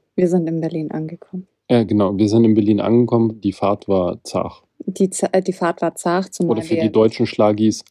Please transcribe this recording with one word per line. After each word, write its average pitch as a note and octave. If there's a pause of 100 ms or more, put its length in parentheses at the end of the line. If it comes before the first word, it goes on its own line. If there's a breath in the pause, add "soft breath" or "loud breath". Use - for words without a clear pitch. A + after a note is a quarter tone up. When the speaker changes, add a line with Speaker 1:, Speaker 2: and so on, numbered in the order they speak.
(160)
Speaker 1:
Wir F3+
sind E3+
in E3
Berlin D#3+
angekommen. D#3+ (220)
Speaker 2:
Ja, A#2+
genau. G2+
Wir G#2
sind A2+
in A2
Berlin G#2+
angekommen. A2+
Die G2+
Fahrt G2+
war F#2
zart. - (220)
Speaker 1:
Die F#3+
Z-, -
äh, F#3+
die F#3
Fahrt E3+
war E3
zart, F#3
zumal E3+
Speaker 2:
Oder A2
für -
Speaker 1:
wir D#3+
Speaker 2:
die G#2+
deutschen A2
Schlagis G#2+